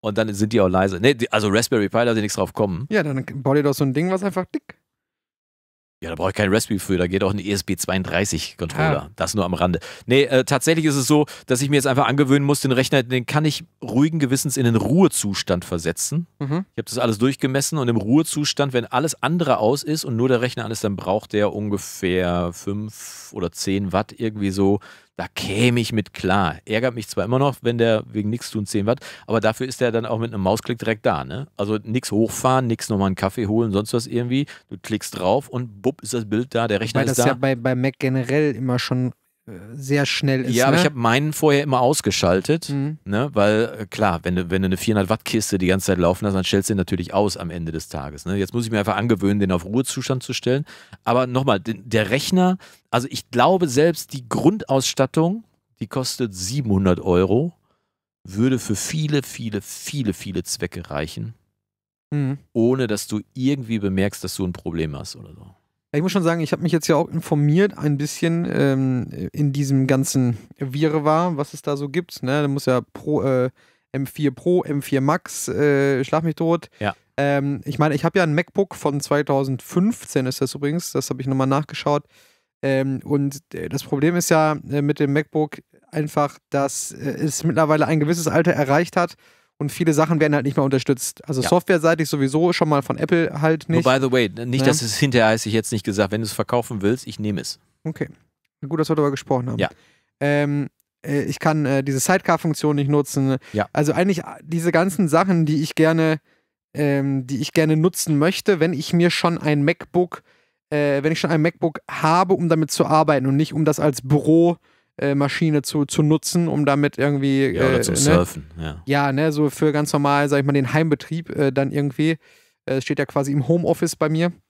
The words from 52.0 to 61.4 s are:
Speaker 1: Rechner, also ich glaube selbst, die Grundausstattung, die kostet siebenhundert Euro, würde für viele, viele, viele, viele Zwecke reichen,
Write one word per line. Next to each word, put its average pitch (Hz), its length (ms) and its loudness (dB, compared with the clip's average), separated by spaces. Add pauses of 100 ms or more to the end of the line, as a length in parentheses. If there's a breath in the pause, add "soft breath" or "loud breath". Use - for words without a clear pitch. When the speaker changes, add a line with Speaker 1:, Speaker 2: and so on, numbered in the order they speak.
Speaker 1:
Rechner, 180 480 2 (320 loud breath)
also 123 220 0
ich - 180 -10
glaube 165 380 4
selbst, 151 460 0
die 127 140 -12
Grundausstattung, 160 1160 0 (360)
die 107 80 -8
kostet 127 460 -6
siebenhundert 95 680 0
Euro, 95 540 2 (760)
würde 120 300 0
für 113 180 -2
viele, 147 460 -2
viele, 107 400 -8
viele, 117 520 -6
viele 92 280 -8
Zwecke - 480 -10
reichen, 80 460 -8 (760)